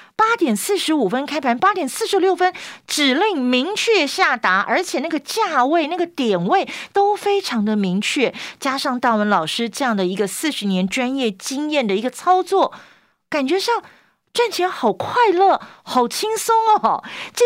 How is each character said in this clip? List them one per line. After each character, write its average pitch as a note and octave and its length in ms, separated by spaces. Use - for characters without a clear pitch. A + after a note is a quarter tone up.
八 A4 200
点 B3+ 200
四 G4+ 200
十 D#4+ 160
五 C4+ 160
分 B3+ 160
开 C#4+ 160
盘， B3+ 160
八 F#4+ 160
点 F4 160
四 - 180
十 G4 120
六 F#4 160
分 F4+ 180
指 C#4 280
令 F4+ 260
明 B3+ 360
确 G4 300
下 D4+ 300
达， F#3+ 240
而 C#4 220
且 E4 160
那 D4 100
个 D#4+ 120
价 E4 440
位、 D#4 220
那 E4+ 100
个 F4+ 80
点 A3+ 420
位 E4+ 200
都 G4+ 220
非 G4+ 260
常 A#3 240
的 G#3+ 120
明 G3 240
确， A3 320
加 C4+ 200
上 C4 200
大 A#3 180
文 G#3 120
老 F#3 160
师 A#3 240
这 - 160
样 A#3 120
的 F#3+ 100
一 F#3 100
个 G3+ 100
四 D4 240
十 G#3 160
年 F#3+ 220
专 B3+ 260
业 B3+ 160
经 C#4 400
验 C#4+ 160
的 G3 80
一 G#3 60
个 B3 80
操 F#4 340
作， F4+ 300
感 C#4+ 180
觉 E4+ 120
上 A4 240
赚 A#4 180
钱 F4+ 180
好 - 240
快 - 400
乐、 F4 280
好 B3 240
轻 A4 280
松 A4+ 200
哦。 - 220
继 A#4+ 120